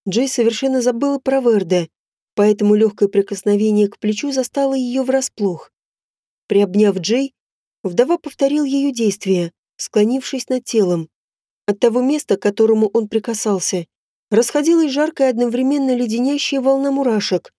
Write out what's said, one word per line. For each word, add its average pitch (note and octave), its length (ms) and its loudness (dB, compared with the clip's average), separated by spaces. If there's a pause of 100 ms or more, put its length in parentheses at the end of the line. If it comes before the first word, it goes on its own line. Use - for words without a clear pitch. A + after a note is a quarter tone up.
Джей A3+ 220 0
совершенно B3 520 0
забыла B3 380 0
про C4+ 220 -2
Верда, F#3 480 0 (460)
поэтому G#3 400 4
лёгкое G#3+ 340 2
прикосновение G#3 800 0
к - 100 -20
плечу G#3+ 320 -4
застало C4+ 440 -2
её B3+ 280 -2
врасплох. A#3+ 680 -4 (760)
Приобняв G3+ 500 2
Джей, A#3+ 360 -2 (500)
вдова C4 340 0
повторил C#4+ 460 -2
её C#4 280 0
действия, F#3+ 600 -2 (240)
склонившись B3 720 -2
над B3+ 160 -2
телом. F3+ 460 0 (560)
От G#3 140 -4
того A#3 220 2
места, C4 360 0
к - 40 -14
которому A3 460 2
он G#3+ 220 -2
прикасался, G#3+ 760 -4 (460)
расходилась D4 600 2
жаркая, C#4+ 380 0
одновременно B3+ 640 0
леденящая B3 680 -2
волна C4+ 300 0
мурашек. A3+ 680 -2